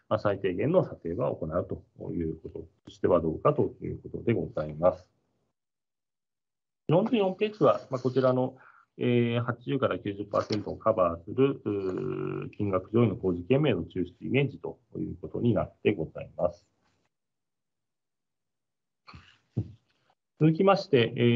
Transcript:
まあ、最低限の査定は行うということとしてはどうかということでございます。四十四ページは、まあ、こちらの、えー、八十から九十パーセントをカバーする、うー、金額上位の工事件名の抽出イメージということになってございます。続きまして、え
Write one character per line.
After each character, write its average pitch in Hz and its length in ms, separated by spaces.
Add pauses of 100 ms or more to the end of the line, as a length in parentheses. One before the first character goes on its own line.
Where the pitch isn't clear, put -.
ま 110 80
あ、 - 20
最 101 220
低 92 140
限 117 180
の 185 100
査 - 120
定 82 180
は 113 180
行 - 140
う 82 380 (160)
と 92 140
い 85 120
う 80 180
こ - 60
と 82 160 (220)
と - 40
し - 80
て - 80
は 90 140
ど 82 120
う 80 60
か 143 140
と 113 300
い 87 60
う 82 140
こ - 160
と 82 60
で 117 80
ご 82 240
ざ 76 80
い 76 100
ま 85 200
す。 - 120 (1800)
四 175 220
十 247 80
四 190 180
ペ 214 100
ー 208 120
ジ 151 60
は、 110 260
ま 131 80
あ、 - 20
こ 127 100
ち 127 120
ら 127 100
の、 127 240 (400)
え 120 440
ー、 - 20
八 120 240
十 139 120
か 113 100
ら 95 100
九 101 160
十 101 100
パ - 140
ー - 60
セ 107 120
ン 104 60
ト 85 80
を 87 80
カ 110 160
バ 85 240
ー - 60
す - 140
る、 135 280
う 95 800
ー、 104 100
金 101 140
額 92 240
上 120 100
位 110 40
の 90 80
工 92 180
事 85 120
件 139 140
名 143 140
の 85 80
抽 87 240
出 - 60 (100)
イ - 80
メ 131 120
ー 139 60
ジ - 100
と - 200 (180)
い 90 60
う 87 180
こ - 80
と 92 140
に 120 100
な 87 120
っ - 180
て - 120
ご 78 120
ざ - 160
い - 120
ま 85 160
す。 - 160 (3750)
続 160 160
き 185 100
ま 190 120
し - 120
て、 117 280
え 120 60 (140)